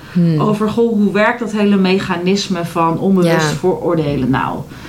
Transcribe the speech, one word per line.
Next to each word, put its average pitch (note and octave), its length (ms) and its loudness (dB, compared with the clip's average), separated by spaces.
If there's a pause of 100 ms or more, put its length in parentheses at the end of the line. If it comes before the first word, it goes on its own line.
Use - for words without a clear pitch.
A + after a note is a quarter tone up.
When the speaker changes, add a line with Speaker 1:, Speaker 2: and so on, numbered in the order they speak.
(120)
Speaker 1:
Hmm. E3 300 2
Speaker 2:
Over, G#3 280 0
goh, A3+ 240 2
hoe G#3 180 2
werkt G#3+ 280 0
dat G#3+ 120 -6
hele G#3 240 2
mechanisme F#3 880 0
van E3 340 0
onbewust E3 500 2
Speaker 1:
Ja. C#3+ 60 -2
Speaker 2:
vooroordelen D3+ 720 -2
nou? E2+ 280 -2 (320)